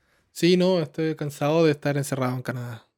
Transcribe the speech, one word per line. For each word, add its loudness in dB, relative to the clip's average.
Sí, 4
no, 2
estoy -4
cansado 0
de 4
estar -2
encerrado -2
en -8
Canadá. -8